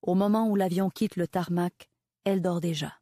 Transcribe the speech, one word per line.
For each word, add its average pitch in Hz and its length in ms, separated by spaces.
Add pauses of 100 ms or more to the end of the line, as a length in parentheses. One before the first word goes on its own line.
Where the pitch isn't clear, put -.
Au 180 120
moment 208 340
où 208 80
l'avion 185 320
quitte - 280
le 170 120
tarmac, 175 640 (340)
elle 196 160
dort 175 200
déjà. 156 420